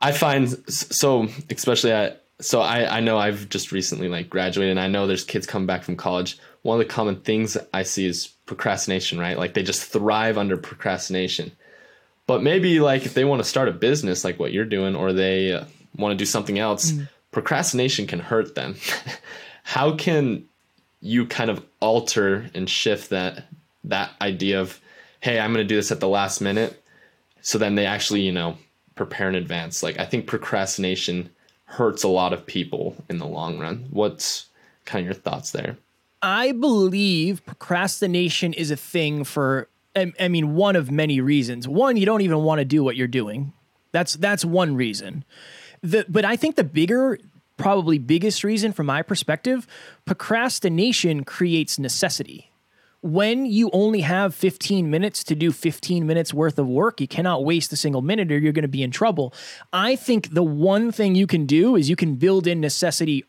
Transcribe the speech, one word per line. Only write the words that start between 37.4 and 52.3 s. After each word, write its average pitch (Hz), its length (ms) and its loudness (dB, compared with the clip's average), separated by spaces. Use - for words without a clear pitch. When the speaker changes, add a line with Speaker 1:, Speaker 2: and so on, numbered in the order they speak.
Speaker 2:
procrastination 180 1080 0
is 151 180 -4
a 143 60 -2
thing 151 480 -2
for, 135 420 0
I, 185 240 0
I 185 100 2
mean, 156 260 2
one 196 200 4
of 147 140 2
many 147 320 2
reasons. 127 460 2
One, 233 300 2
you 196 80 4
don't 214 160 4
even 160 220 2
wanna 156 220 2
do 143 180 2
what 123 120 0
you're 127 120 0
doing. 123 300 -6
That's, 170 240 0
that's 190 300 0
one 170 300 2
reason. 107 480 -4
The, 190 260 2
but 202 160 4
I 226 100 2
think 311 200 0
the 226 80 4
bigger, 196 560 2
probably 170 420 2
biggest 165 440 2
reason 214 300 0
from 151 140 -2
my 139 140 0
perspective, 208 640 -2
procrastination 185 1200 0
creates 165 560 0
necessity. - 720 -4